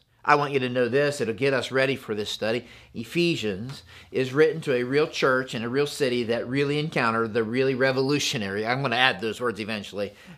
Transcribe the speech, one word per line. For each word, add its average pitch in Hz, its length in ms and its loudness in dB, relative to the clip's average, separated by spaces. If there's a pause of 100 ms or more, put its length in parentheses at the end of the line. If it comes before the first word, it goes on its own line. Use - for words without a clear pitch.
(240)
I 147 120 6
want 143 180 2
you 135 60 2
to 127 100 -2
know 123 180 0
this. 143 320 0
It'll 113 140 -2
get 135 200 0
us 120 180 -2
ready 135 260 2
for - 180 -6
this 104 140 -4
study. 113 360 -2 (280)
Ephesians 117 920 -2 (280)
is 127 220 -2
written 156 280 4
to 143 120 0
a 123 100 0
real 139 240 2
church 127 460 0
in 113 100 -4
a 120 60 -4
real 139 180 0
city 123 360 0
that 110 240 -2
really 143 320 0
encountered 117 540 0
the 113 100 2
really 131 320 0
revolutionary, 131 880 0
I'm 123 160 0
gonna 123 140 0
add 127 240 4
those 107 220 -4
words 117 180 -2
eventually, 101 540 -6 (240)